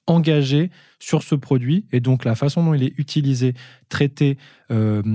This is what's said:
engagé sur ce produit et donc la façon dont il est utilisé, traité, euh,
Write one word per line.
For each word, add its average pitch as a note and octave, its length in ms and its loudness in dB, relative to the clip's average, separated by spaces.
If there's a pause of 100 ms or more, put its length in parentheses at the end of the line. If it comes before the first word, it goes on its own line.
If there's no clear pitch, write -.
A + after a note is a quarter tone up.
engagé D3+ 640 2 (260)
sur - 240 -2
ce - 140 -2
produit C3+ 560 -2
et B2 80 2
donc B2+ 260 0
la A#2 80 0
façon C#3+ 300 -2
dont D#3+ 100 2
il C#3 80 0
est C3 160 -4
utilisé, C3+ 560 -2 (360)
traité, C#3+ 500 0 (320)
euh, G#2+ 320 0 (120)